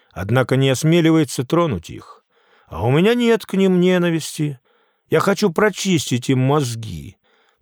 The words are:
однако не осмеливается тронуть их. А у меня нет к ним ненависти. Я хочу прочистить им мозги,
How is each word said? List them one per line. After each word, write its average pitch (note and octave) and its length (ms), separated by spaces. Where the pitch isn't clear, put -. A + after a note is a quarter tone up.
однако B2 460
не C3+ 140
осмеливается D#3+ 720
тронуть D#3+ 460
их. - 340
А F2 200
у B2 40
меня F#3 240
нет A#3 300
к - 100
ним F#3+ 240
ненависти. E3+ 800
Я D#3+ 100
хочу G3 300
прочистить E3 800
им C3 80
мозги, B2 760